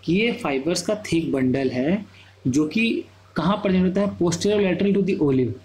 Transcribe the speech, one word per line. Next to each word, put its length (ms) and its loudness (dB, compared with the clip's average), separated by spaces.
कि 80 0
ये 200 2
फाइबर्स 500 -2
का 120 -2
थिक 380 -2
बंडल 380 0
है 360 -2
जो 200 2
कि 380 -2
कहाँ 200 0
प्रेजेंट 300 2
होता 140 0
है? 180 -2
Posterior 420 0
lateral 360 2
to 140 2
the 120 0
olive। 300 2